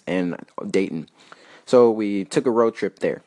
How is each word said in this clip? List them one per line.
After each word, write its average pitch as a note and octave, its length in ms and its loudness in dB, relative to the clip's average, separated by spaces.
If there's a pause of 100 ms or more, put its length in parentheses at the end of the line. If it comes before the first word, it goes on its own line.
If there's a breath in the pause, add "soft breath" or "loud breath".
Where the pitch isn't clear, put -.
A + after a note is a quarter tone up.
in F2 300 -4 (340)
Dayton. F2 380 -4 (560 loud breath)
So A#2+ 260 6
we G2+ 360 -2
took - 180 -2
a C3 60 0
road A2+ 240 2
trip - 240 -8
there. - 280 -4